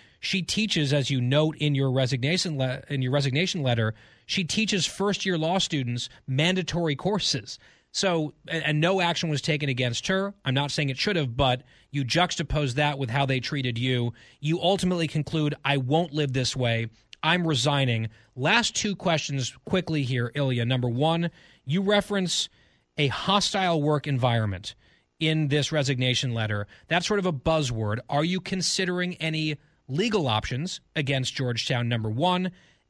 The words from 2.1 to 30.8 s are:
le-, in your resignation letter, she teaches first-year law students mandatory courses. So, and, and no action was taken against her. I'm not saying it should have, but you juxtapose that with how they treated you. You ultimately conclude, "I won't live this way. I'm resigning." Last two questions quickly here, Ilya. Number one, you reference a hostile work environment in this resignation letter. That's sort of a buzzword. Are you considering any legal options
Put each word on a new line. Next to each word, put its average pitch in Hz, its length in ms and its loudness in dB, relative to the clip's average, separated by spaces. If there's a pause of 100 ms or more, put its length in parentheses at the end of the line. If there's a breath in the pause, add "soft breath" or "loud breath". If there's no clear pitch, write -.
le-, 131 320 -2
in 139 120 -2
your 123 100 0
resignation 143 520 0
letter, 113 320 0 (300 loud breath)
she - 180 -2
teaches 202 420 0
first-year 190 520 -2
law 160 200 0
students 123 520 -2 (160 loud breath)
mandatory 165 720 0
courses. - 640 -2 (320 soft breath)
So, 165 420 0 (140)
and, 165 160 -4
and 151 180 2
no 185 200 4
action 170 280 0
was 143 120 0
taken 151 280 -2
against 123 380 -2
her. 190 260 0 (120)
I'm 135 80 0
not 139 180 0
saying 147 180 0
it 131 80 -6
should 208 180 0
have, 135 200 0
but 127 280 2 (280 soft breath)
you 143 140 -2
juxtapose 151 680 0
that 147 220 0
with 135 120 -4
how 139 160 0
they 131 140 0
treated 127 380 -4
you. 120 360 0 (260 loud breath)
You 151 220 0
ultimately 180 460 2
conclude, 151 480 0 (100)
"I 143 120 4
won't 143 360 2
live 143 200 0
this 127 220 -2
way. 117 320 0 (360 soft breath)
I'm 165 240 2
resigning." 127 600 2 (260 soft breath)
Last 196 400 2
two 202 200 -2
questions 143 580 -2 (120)
quickly 165 380 0
here, 123 320 -2
Ilya. 131 300 0
Number 123 240 0
one, 165 420 0 (340 loud breath)
you 165 160 0
reference 196 680 0 (500 soft breath)
a 143 80 4
hostile 185 760 2
work 147 240 2
environment 117 680 0 (440 soft breath)
in 156 280 2
this 143 240 0
resignation 127 640 0
letter. 107 340 -2 (220 loud breath)
That's 170 180 0
sort 208 120 2
of 185 60 -2
a 180 80 0
buzzword. 120 640 0 (100)
Are 143 140 0
you 180 180 -2
considering 180 760 -2
any 156 420 -4 (300 soft breath)
legal 185 400 0
options 123 540 -2 (140)